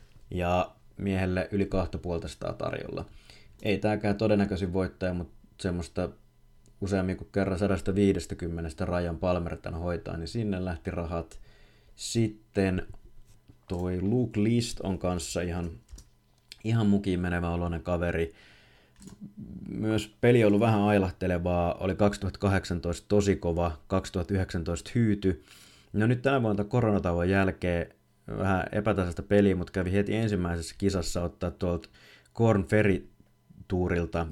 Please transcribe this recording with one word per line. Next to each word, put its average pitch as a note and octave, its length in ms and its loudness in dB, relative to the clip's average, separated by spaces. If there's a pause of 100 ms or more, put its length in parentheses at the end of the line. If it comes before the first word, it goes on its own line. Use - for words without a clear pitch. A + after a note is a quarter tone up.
(300)
Ja F2+ 440 0 (220)
miehelle F#2+ 560 0
yli G2 140 2
kahta F#2 320 -2
puolta E2+ 300 -4
sataa - 240 -8
tarjolla. - 520 -6 (580)
Ei G2+ 160 2
tääkään G#2 380 0
todennäköisin G2 560 2
voittaja, F#2 420 -2
mut F2 160 -6 (300)
semmoista F2 500 -4 (720)
useammin F#2 360 0
kuin - 160 -14
kerran F#2+ 260 0
sadastaviidestäkymmenestä F#2 1300 0
Ryan F2 340 -2
Palmer E2+ 380 0
tän - 180 -10
hoitaa, F2 420 -6
niin E2 120 -8
sinne G2+ 360 -4
lähti F2+ 260 -6
rahat. E2+ 500 -6 (560)
Sitten G2+ 880 -2 (840)
toi F2+ 320 -2
Luke A#2 420 0
List A#2 380 0
on F#2 180 -4
kanssa F2+ 420 -4
ihan, F2 300 -4 (920)
ihan A2+ 220 2
mukiin G2 340 2
menevä F2 300 0
oloinen E2+ 320 -2
kaveri. E2+ 500 -2 (1400)
Myös A2 520 -2
peli A#2+ 240 8
on G#2 40 8
ollut G2+ 120 6
vähän A2 200 4
ailahtelevaa. F2+ 920 2
Oli F#2 200 -2
kaksituhatta G2+ 440 0
kahdeksantoista F2 680 -2
tosi G2+ 280 4
kova, E2+ 500 -2
kaksituhatta F#2+ 480 -2
yhdeksäntoista E2+ 600 -2
hyyty. G2+ 480 2 (500)
No G#2 140 2
nyt B2 160 2
tänä C3+ 200 2
vuonna G#2 220 0
koronatauon F#2 640 2
jälkeen F#2 680 0 (440)
vähän F#2+ 340 2
epätasaista F#2+ 500 0
peliä, G2+ 340 6
mut F2+ 140 -4
kävi F2+ 220 -2
heti G2+ 220 2
ensimmäisessä F2+ 640 -2
kisassa F#2+ 440 0
ottaa F2 280 -4
tuolta F2 380 -4 (440)
Korn A2+ 320 4
Ferry G#2 440 2 (600)
Tourilta, E2+ 640 0